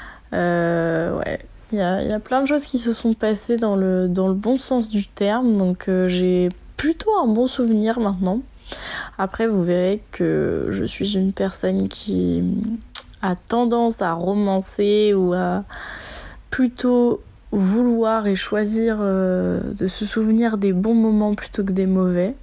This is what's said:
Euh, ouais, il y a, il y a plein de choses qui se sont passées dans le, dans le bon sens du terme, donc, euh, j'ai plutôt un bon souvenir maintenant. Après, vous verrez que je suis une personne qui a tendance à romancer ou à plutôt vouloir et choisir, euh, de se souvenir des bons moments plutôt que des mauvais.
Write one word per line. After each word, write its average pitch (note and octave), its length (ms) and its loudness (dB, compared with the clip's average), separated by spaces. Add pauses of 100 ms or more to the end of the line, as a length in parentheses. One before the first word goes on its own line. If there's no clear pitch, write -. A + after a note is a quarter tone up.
(340)
Euh, E3+ 840 0
ouais, - 220 -4 (320)
il G#3+ 60 -2
y G3+ 40 0
a, F3+ 220 0
il C#2+ 60 -2
y G#3+ 40 -2
a G#3+ 60 -2
plein B3+ 220 0
de C4+ 60 0
choses C#4+ 180 0
qui - 120 -4
se A#3 140 -2
sont A3+ 220 0
passées A3 440 0
dans A3 180 0
le, F#3 320 2
dans F#3+ 200 2
le F#3+ 60 2
bon G#3 240 0
sens B3 320 -2
du G#3 180 -2
terme, G#3+ 500 2
donc, F3+ 300 0
euh, F#3 220 2
j'ai F3+ 400 2 (280)
plutôt E4 320 0 (140)
un B3+ 40 2
bon A3+ 200 2
souvenir A3+ 520 0
maintenant. G3 420 0 (760)
Après, G3 300 -2
vous G3+ 160 2
verrez F3+ 380 0 (100)
que D3+ 600 0
je - 140 -4
suis G3+ 320 -4
une F#3+ 160 0
personne F#3+ 560 -2
qui - 540 -2 (760)
a F#3 140 -2
tendance A#3 680 0
à E3+ 120 -2
romancer G3+ 1000 2
ou F#3 200 2
à F3+ 300 0 (880)
plutôt B3 720 0 (300)
vouloir A3 760 2
et G3 80 2
choisir, G#3+ 640 0
euh, F#3 600 0 (120)
de G3 140 -2
se G3 180 -4
souvenir A3 520 2
des G3 160 2
bons G3+ 200 2
moments G#3+ 420 4
plutôt - 280 -6
que G3 80 -2
des F#3+ 140 2
mauvais. F#3 580 2